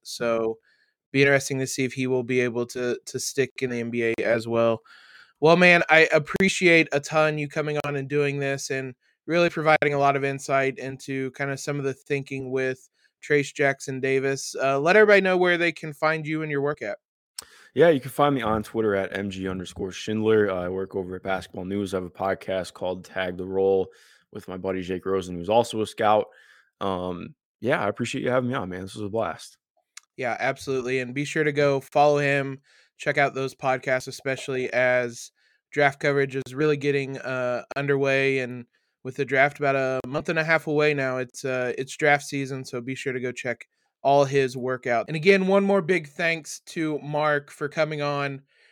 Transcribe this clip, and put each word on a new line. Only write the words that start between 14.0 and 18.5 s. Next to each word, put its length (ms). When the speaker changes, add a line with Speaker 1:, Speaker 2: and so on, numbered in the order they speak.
Speaker 1:
Uh, 160
let 160
everybody 260
know 160
where 220
they 140
can 200
find 320
you 180
and 80
your 100
work 200
at. 180
Speaker 2:
Yeah, 140
you 100
can 120
find 220
me 100
on 200